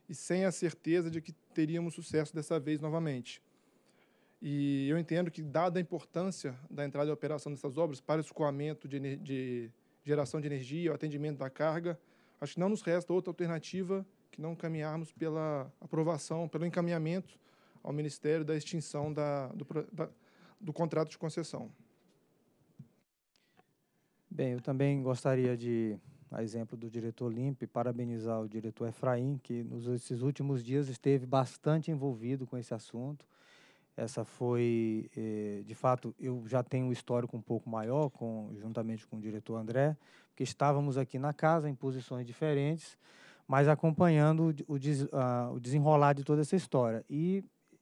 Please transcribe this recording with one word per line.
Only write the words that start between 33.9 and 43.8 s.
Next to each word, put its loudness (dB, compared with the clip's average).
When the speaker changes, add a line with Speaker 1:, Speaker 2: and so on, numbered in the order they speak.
Speaker 2:
Essa -4
foi, 0
eh, -4
de -12
fato, 0
eu -4
já 2
tenho -2
um 2
histórico -2
um -8
pouco -4
maior, 0
com, -8
juntamente -6
com -12
o -8
diretor -6
André, 2
porque -6
estávamos 2
aqui -2
na -2
casa 4
em -2
posições -4
diferentes, 0
mas 6
acompanhando 6